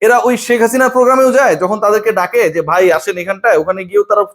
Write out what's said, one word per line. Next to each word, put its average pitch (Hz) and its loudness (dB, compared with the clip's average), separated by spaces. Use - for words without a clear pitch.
এরা 240 2
ওই 240 0
শেখ 240 -2
হাসিনার 247 0
প্রোগ্রামেও 254 2
যায়, 254 2
যখন 196 -4
তাদেরকে 208 0
ডাকে 185 0
যে, 160 -2
"ভাই 175 2
আসেন 180 -4
এখানটায়", 190 -2
ওখানে 185 -4
গিয়েও 202 -2
তারা 208 0